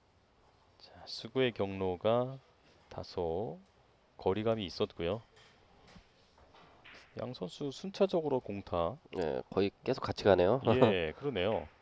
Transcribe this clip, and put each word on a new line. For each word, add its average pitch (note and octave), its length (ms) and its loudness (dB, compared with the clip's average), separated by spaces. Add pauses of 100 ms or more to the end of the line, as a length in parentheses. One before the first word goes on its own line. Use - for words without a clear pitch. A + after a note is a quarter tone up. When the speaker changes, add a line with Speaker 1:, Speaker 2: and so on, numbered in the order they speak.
(760)
Speaker 1:
자, - 140 -20 (160)
수구의 B2 460 0
경로가 G2+ 840 -2 (520)
다소 F#2 720 -6 (560)
거리감이 G#2+ 480 0
있었고요. F2 580 -4 (2000)
양 A#2+ 140 -8
선수 D#3 380 -8
순차적으로 E3+ 680 0
공타. G2 580 -2 (180)
Speaker 2:
네, D2 340 0
거의 G2 220 2 (120)
계속 - 180 -2
같이 - 220 -4
가네요. G2 400 8
<laughs> A#2 300 4
Speaker 1:
예, E2 240 -2
그러네요. G2+ 500 -2 (140)